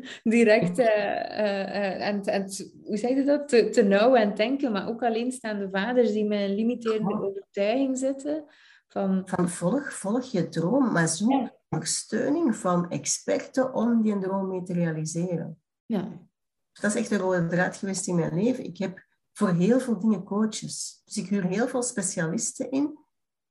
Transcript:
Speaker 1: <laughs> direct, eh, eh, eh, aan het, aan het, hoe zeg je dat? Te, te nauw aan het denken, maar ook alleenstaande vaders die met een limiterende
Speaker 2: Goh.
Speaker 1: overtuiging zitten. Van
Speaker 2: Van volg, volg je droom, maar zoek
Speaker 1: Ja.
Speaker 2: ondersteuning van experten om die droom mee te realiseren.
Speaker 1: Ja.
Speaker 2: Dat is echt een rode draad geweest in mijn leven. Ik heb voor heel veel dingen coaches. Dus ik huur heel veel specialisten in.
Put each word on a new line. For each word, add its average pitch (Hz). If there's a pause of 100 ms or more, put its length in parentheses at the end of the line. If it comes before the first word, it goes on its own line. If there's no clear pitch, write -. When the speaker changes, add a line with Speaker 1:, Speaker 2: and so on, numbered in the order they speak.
Speaker 1:
<laughs> -
direct, 220
eh, 247 (540)
eh, 196
eh, -
aan 208
het, 196
aan 196
het, - (100)
hoe 208
zeg 240
je 269
dat? 285
Te, 220
te -
nauw 208
aan 214
het 202
denken, 262
maar 196
ook 233
alleenstaande 226
vaders 220
die 214
met 208
een 196
limiterende 220
Speaker 2:
Goh. 214
Speaker 1:
overtuiging 220
zitten. 277 (440)
Van 190
Speaker 2:
Van 175
volg, 208
volg 220
je 165
droom, 208
maar 165
zoek 196
Speaker 1:
Ja. 269 (120)
Speaker 2:
ondersteuning 240
van 175
experten 196
om 226
die 208
droom 190
mee 185
te 180
realiseren. 165 (260)
Speaker 1:
Ja. 202 (720)
Speaker 2:
Dat 208
is 240
echt 220
een 208
rode 185
draad 175
geweest -
in 185
mijn 156
leven. 226
Ik 170
heb 190 (260)
voor 208
heel 196
veel 233
dingen 208
coaches. -
Dus -
ik 180
huur 202
heel 202
veel 254
specialisten 190
in. 294 (520)